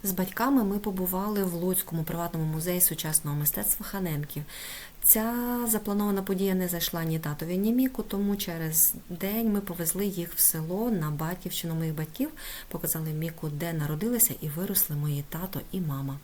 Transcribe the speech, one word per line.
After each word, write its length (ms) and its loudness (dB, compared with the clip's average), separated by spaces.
З 60 0
батьками 520 4
ми 160 2
побували 640 0
в 100 2
Луцькому 500 0
приватному 420 -2
музеї 360 0
сучасного 560 2
мистецтва 480 0
Ханенків. 580 -2
Ця 300 6
запланована 540 2
подія 340 2
не 120 2
зайшла 360 -2
ні 160 0
татові, 380 -2
ні 160 4
Міку, 300 2
тому 320 0
через 580 2
день 440 0
ми 80 2
повезли 440 -2
їх 280 -2
в 60 -4
село 520 2
на 200 2
батьківщину 640 -4
моїх 200 0
батьків, 340 -4
показали 420 -4
Міку, 400 -4
де 240 -2
народилися 680 2
і 80 -2
виросли 460 0
мої 340 0
тато 320 -6
і 100 -2
мама. 420 -2